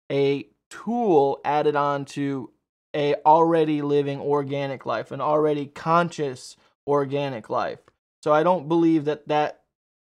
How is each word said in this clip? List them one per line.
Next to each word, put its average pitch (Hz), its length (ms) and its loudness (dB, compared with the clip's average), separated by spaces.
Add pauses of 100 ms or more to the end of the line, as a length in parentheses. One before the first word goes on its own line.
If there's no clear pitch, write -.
(120)
a 139 360 0 (240)
tool 190 720 2
added 151 300 0
on 143 300 0
to 139 440 -6 (460)
a 147 180 0 (140)
already 156 560 4
living 143 360 0
organic 139 680 -4
life, 120 240 -6
an 139 100 -10
already 151 460 0
conscious 160 920 -2 (300)
organic 139 600 -2
life. 98 320 -4 (440)
So 151 100 2
I 156 80 4
don't 165 260 0
believe 165 380 2
that 151 220 -4
that 151 340 -2 (440)